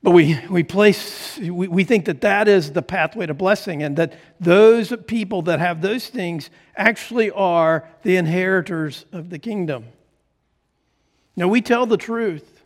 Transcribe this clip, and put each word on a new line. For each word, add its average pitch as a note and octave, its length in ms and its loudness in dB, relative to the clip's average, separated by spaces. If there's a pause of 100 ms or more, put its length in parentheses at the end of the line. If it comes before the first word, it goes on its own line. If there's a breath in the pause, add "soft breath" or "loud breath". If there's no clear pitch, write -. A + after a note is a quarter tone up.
But D#3+ 80 4
we, E3 280 6 (120)
we F3+ 120 0
place, - 760 0
we, F3+ 280 -6
we F3+ 160 0
think G3 220 2
that D#3+ 160 -4
that G#3 260 2
is F#3 260 4
the E3+ 100 -2
pathway F#3+ 420 -4
to D3+ 80 -6
blessing, F#3 500 -2
and C#3+ 140 -4
that E3 160 0 (260 loud breath)
those G#3+ 560 6 (120)
people G#3+ 360 -4
that E3 180 -2
have E3+ 200 -4
those G#3+ 280 -4
things F3 420 -8 (260 soft breath)
actually A3 540 0
are E3+ 580 0 (140)
the F#3 140 0
inheritors E3+ 960 -2
of F3 180 -14
the E3+ 80 -14
kingdom. D#3 480 -8 (1500)
Now, F3+ 140 -2
we A3+ 140 2
tell A#3+ 240 0
the A3 100 2
truth. A3+ 680 -6